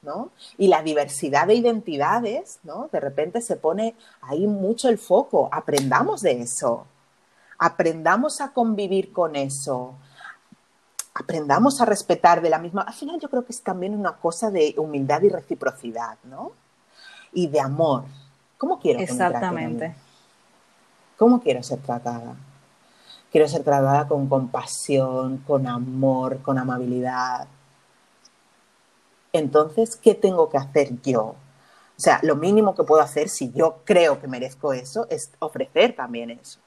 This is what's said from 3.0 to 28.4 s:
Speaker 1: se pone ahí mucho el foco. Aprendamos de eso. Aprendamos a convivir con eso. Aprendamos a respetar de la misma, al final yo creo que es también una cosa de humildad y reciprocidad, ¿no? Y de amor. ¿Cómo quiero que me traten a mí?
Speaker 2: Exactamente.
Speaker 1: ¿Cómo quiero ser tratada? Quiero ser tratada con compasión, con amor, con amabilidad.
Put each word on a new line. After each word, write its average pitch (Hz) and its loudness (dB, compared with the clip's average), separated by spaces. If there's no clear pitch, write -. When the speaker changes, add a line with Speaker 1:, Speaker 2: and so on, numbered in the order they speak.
Speaker 1:
se 220 -6
pone 208 -2
ahí 151 -2
mucho 208 -2
el 233 2
foco. 180 2
Aprendamos 147 0
de 135 2
eso. - -4
Aprendamos 170 0
a 269 -8
convivir 196 -2
con 160 -2
eso. 135 -6
Aprendamos 170 0
a 240 4
respetar 175 4
de 165 2
la 156 2
misma, 175 -6
al 233 -8
final 311 -10
yo 294 -12
creo 247 -2
que 240 -16
es - -14
también 190 -6
una 196 -2
cosa 175 -2
de 156 2
humildad 147 -2
y 202 6
reciprocidad, 120 -6
¿no? 156 -14
Y 180 0
de 143 2
amor. 139 0
¿Cómo 330 -4
quiero 151 2
que 185 -6
me - -6
traten 180 0
a 180 -2
mí? 170 -6
Speaker 2:
Exactamente. 160 -8
Speaker 1:
¿Cómo 240 6
quiero 123 -2
ser 127 -6
tratada? 120 -8
Quiero 151 6
ser 143 -4
tratada 139 4
con 139 0
compasión, 131 -2
con 135 -2
amor, 131 -2
con 135 -2
amabilidad. 127 -4